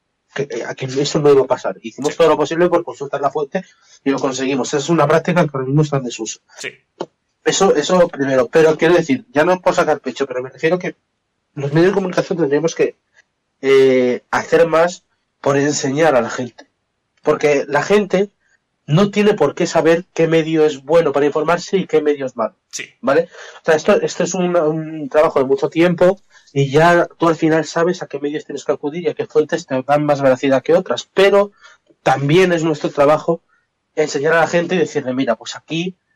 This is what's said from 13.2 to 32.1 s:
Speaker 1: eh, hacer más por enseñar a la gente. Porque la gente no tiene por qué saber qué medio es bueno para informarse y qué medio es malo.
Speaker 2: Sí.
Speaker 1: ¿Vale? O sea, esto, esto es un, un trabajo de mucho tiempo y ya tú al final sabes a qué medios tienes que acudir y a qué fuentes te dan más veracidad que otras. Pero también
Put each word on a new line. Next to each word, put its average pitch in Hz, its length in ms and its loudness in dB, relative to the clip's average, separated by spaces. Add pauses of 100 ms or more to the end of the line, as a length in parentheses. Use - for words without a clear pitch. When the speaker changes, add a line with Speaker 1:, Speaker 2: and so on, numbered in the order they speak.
Speaker 1:
eh, 131 720 2
hacer 165 380 2
más 165 360 0 (360)
por 139 160 0
enseñar 143 580 0
a 123 60 4
la 113 100 -4
gente. - 380 -12 (540)
Porque 147 440 0
la 143 160 -2
gente 196 480 0 (560)
no 190 240 2
tiene 208 240 2
por 151 200 0
qué 175 120 -2
saber 165 460 2
qué 165 140 2
medio 160 400 2
es 135 160 -2
bueno 151 300 2
para 143 140 2
informarse 156 500 -2
y 185 100 -2
qué 156 160 0
medio 143 240 -2
es 127 100 -12
malo. 113 200 -6 (160)
Speaker 2:
Sí. - 180 -12 (100)
Speaker 1:
¿Vale? 147 280 0 (320)
O - 40 -20
sea, 165 120 2
esto, 160 240 2
esto 160 240 -4
es - 100 -6
un, 180 220 -2
un 156 520 -4
trabajo 156 300 2
de 135 60 2
mucho 135 240 0
tiempo 180 520 2 (320)
y 139 180 0
ya 165 360 4 (120)
tú 165 100 0
al 160 80 0
final 160 280 0
sabes 170 380 -2
a 147 60 -10
qué 143 100 -10
medios 147 260 -6
tienes 143 200 -12
que - 80 -2
acudir 151 320 -8
y - 40 -2
a 127 60 -2
qué 127 120 -8
fuentes 156 400 -2
te - 200 -4
dan 147 180 0
más 147 160 0
veracidad 135 420 2
que 156 120 2
otras. - 400 -4
Pero 202 380 4 (500)
también 151 500 2